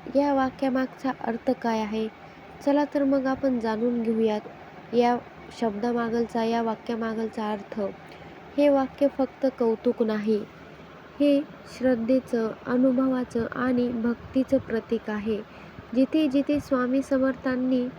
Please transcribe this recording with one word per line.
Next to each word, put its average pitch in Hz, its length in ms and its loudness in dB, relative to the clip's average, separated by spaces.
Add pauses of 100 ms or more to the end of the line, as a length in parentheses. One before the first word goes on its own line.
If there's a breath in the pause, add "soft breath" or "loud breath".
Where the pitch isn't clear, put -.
(140)
या 285 180 2
वाक्यामागचा 262 800 -2 (120)
अर्थ 226 280 -2
काय 233 280 -2
आहे? 220 280 -2 (580 loud breath)
चला 285 200 4
तर 285 180 0
मग 269 220 2
आपण 262 340 0
जाणून 226 440 0
घेऊयात 220 380 2 (540)
या 240 220 4 (420)
शब्दामागलचा, 233 840 0
या 233 180 2
वाक्यामागलचा 226 920 -4
अर्थ. 208 300 -6 (760 loud breath)
हे 294 120 8
वाक्य 277 380 4
फक्त - 380 -2 (140)
कौतुक 233 440 2
नाही, 214 340 0 (840)
हे 285 220 6 (360)
श्रद्धेचं, 240 760 2 (160)
अनुभवाचं 254 760 2 (100)
आणि 247 340 2
भक्तीचं 240 680 0
प्रतीक 226 520 -4
आहे. 214 280 -2 (580 loud breath)
जिथे 302 320 4
जिथे 277 320 2
स्वामी 254 420 0
समर्थांनी 254 840 0 (120)